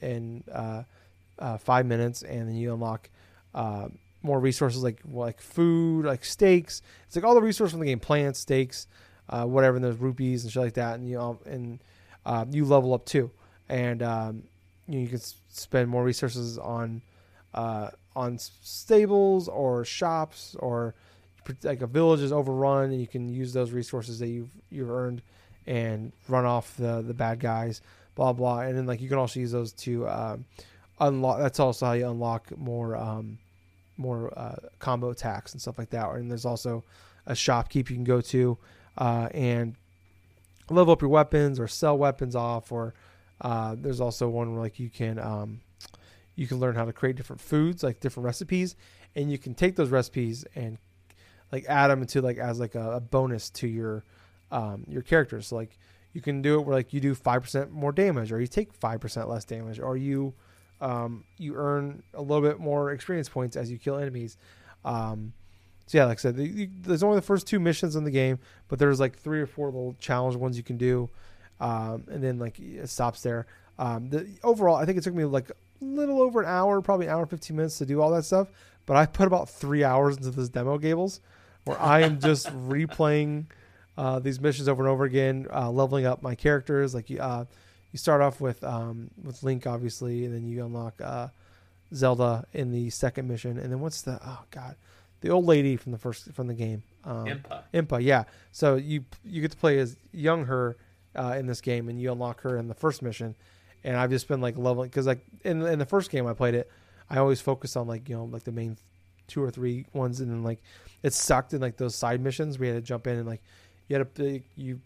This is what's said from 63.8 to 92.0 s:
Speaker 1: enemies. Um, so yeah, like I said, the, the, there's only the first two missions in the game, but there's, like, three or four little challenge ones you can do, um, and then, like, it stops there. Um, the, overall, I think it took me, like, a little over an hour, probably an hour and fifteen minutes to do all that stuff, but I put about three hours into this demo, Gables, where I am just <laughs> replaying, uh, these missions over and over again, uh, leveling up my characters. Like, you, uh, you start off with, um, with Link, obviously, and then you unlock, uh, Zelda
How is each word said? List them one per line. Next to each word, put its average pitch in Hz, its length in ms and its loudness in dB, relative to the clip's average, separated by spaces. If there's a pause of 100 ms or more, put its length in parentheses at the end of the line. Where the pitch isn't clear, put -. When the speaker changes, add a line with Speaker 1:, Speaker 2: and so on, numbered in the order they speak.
Speaker 1:
enemies. 123 400 -8 (460)
Um, 113 500 -4 (520)
so 156 120 4
yeah, 135 80 8
like 117 120 0
I - 40 -12
said, 123 140 0
the, 143 120 -2
the, 202 220 -6 (120)
there's 175 200 2
only 208 140 6
the 185 60 4
first 196 240 2
two 202 140 2
missions 165 360 2
in 151 80 0
the 151 60 0
game, 131 280 2 (300)
but 139 100 -4
there's, 139 200 6
like, 131 200 2
three 156 220 -4
or 143 60 -2
four 147 200 -8
little 127 320 -6
challenge 127 380 0
ones 123 200 -2
you 120 60 -6
can 120 160 -6
do, 123 320 2 (500)
um, 113 500 -4
and 143 120 -6
then, 127 160 -2
like, 117 200 -8
it - 300 -14
stops 120 340 -2
there. 117 240 -2 (320)
Um, 120 300 -4
the, 156 180 -2 (160)
overall, 214 340 6
I 143 100 2
think 185 120 2
it 160 60 -4
took 180 100 -2
me, 165 100 2
like, 135 260 0
a - 40 -12 (300)
little 277 380 2
over 240 180 4
an 175 80 0
hour, 190 320 4
probably 185 260 2
an 156 60 0
hour 165 100 0
and 156 80 -4
fifteen 156 260 -8
minutes 156 220 -2
to 139 80 -2
do 143 140 2
all 151 120 6
that 165 120 2
stuff, 190 240 2 (380)
but 139 100 4
I 156 100 10
put 190 200 4
about 175 220 2
three 143 360 0
hours 139 320 6
into 131 140 -4
this 127 180 -2
demo, 127 300 -2
Gables, 165 420 0 (440)
where - 160 -4
I 156 200 8
am 156 200 6
just 147 260 4
<laughs> 131 220 -8
replaying, 151 760 2 (520)
uh, 131 200 0
these 131 220 -4
missions 139 280 2
over 135 140 2
and 135 80 4
over 135 140 2
again, 135 480 2
uh, 127 180 0
leveling 135 360 2
up 127 160 0
my 127 120 -4
characters. 139 600 2
Like, 117 160 -8
you, 131 80 -8
uh, 123 260 -4 (480)
you 139 60 -10
start 147 240 4
off 139 180 2
with, 127 220 -4
um, 117 480 -6 (120)
with 127 200 -12
Link, 131 240 -2
obviously, 120 580 -4
and 120 100 -6
then 117 120 -8
you 117 180 -6
unlock, 117 380 -8
uh, 123 260 -8 (640)
Zelda 123 580 2